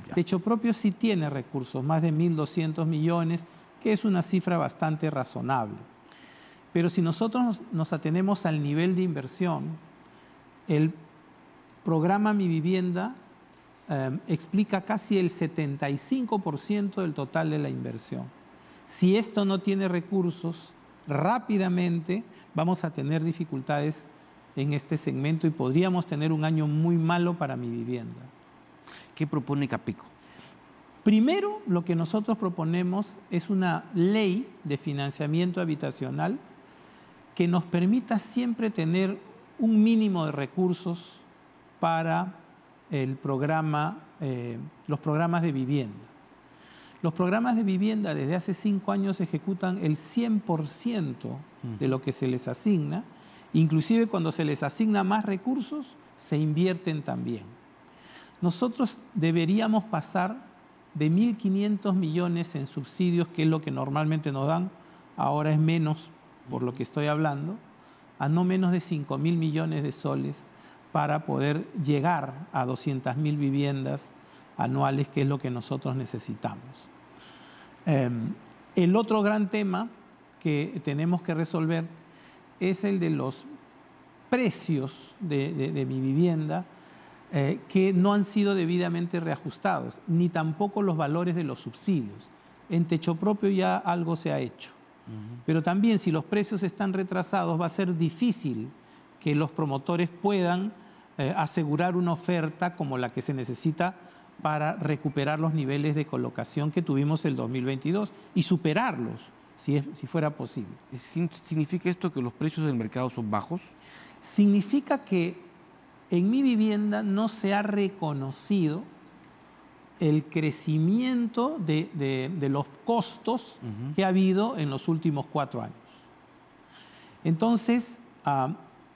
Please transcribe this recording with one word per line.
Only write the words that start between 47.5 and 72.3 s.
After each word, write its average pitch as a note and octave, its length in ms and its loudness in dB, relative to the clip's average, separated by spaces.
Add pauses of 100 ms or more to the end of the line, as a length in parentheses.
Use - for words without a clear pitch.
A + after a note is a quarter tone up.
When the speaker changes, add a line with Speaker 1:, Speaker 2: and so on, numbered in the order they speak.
Speaker 2:
de A3+ 60 2
vivienda G3 520 0
desde D3 200 0
hace F3+ 200 -2
cinco G3 380 0
años G3 280 0
ejecutan F#3 640 -2
el D3+ 140 2
cien A3+ 440 0
por D#3 280 -2
ciento C#3 720 -4 (240)
de A#2+ 240 -4
Speaker 1:
Ujú. C3+ 40 2
Speaker 2:
lo C3 120 -2
que C3+ 100 -4
se C3 160 -2
les B2+ 200 -2
asigna E3 560 0 (500)
inclusive D#3+ 520 4
cuando E3+ 260 0
se E3 120 -2
les D3 180 0
asigna G3+ 420 2
más G#3 200 2
recursos, B3 600 -4 (300)
se - 220 -2
invierten D#3+ 640 0
también. A#2+ 420 -6 (960)
Nosotros A3+ 580 0 (160)
deberíamos F#3 720 2
pasar F#3 520 -2 (580)
de D3+ 160 2
mil G#3+ 260 4
quinientos G3+ 580 0
millones E3+ 600 0
en C#3 120 -4
subsidios, E3+ 640 0
que D#3+ 140 -2
es D#3+ 60 6
lo D#3+ 120 2
que D3+ 100 -6
normalmente D3 640 0
nos C3+ 140 -2
dan, F3 240 0 (460)
ahora D3 360 0
es D#3 60 4
menos D#3 520 2 (400)
por B2 120 -4
lo B2 100 -2
que B2+ 100 -6
estoy D3 240 -2
hablando, D3+ 500 0 (640)
a C#3+ 100 0
no E3+ 160 4
menos F#3 280 2
de F3+ 80 2
cinco D3 380 -4
mil E3 180 2
millones D#3+ 460 0
de C#3+ 100 -2
soles C#3 500 -4 (500)
para D3+ 320 0
poder C#3+ 420 0 (180)
llegar C#3+ 680 0